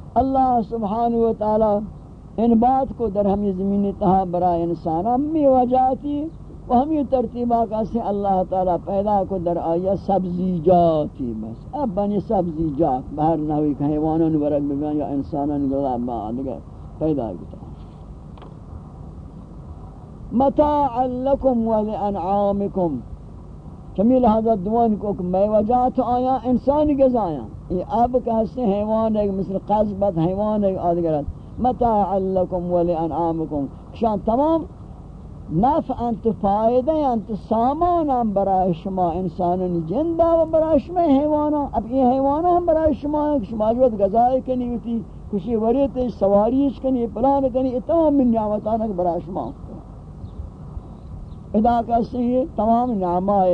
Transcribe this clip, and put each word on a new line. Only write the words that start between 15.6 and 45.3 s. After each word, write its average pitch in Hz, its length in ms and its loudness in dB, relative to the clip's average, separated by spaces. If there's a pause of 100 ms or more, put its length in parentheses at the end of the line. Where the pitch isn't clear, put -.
غذا 135 340 -2
بعد 113 280 -6 (120)
گئے 117 140 -8 (400)
پیدا 139 420 -2
کتا۔ - 160 -14 (2750)
متاعا 277 760 2
لکم 254 600 0
و 220 120 2
لانعامکم۔ 196 1160 0 (1000)
چمی 240 220 4
لہذا 226 360 4 (100)
دوان 220 320 2
کو 202 160 -4
کہ 185 120 -4
میں 185 240 2
وجات 240 560 2
آیا 254 400 0
انسان 277 440 2 (100)
غذا 254 220 4
آیا۔ 151 260 -2 (240)
یہ 180 180 -2
اب 240 360 2
کہ 254 60 -2
ہستے 220 340 0
حیوان 214 520 0
ہے، 208 140 2
مثل 190 260 -4 (100)
قذبت 202 520 0
حیوان 202 460 0
ہے، 190 120 2
آدھگرات۔ 165 600 0 (220)
متاعا 208 600 2
لكم 185 520 0
ولانعامكم. 165 960 0 (280)
شان 214 300 0
تمام 302 380 2 (880)
نفع 247 420 2 (140)
انت، 226 200 -2 (120)
فائدہ 226 500 2
انت، 247 420 0 (160)
سامان 302 600 2
ہم 240 220 2
برای 190 400 2 (100)
شما 185 260 0
انسانان 175 800 0
جندہ 330 500 2
و 330 140 4
برای 320 280 4
شما 349 220 -2
حیوانا. 302 720 2
اب 220 180 -2
یہ 262 140 2
حیوانا 277 520 2
ہم 349 100 0
برای 320 260 4 (100)
شما 294 280 0
ہیں 294 80 2
کہ 196 120 -4
شما 220 220 0
جو 254 160 4 (100)
غذائی 233 480 4
کنی 247 220 -2
ہوتی، 233 300 -4 (340)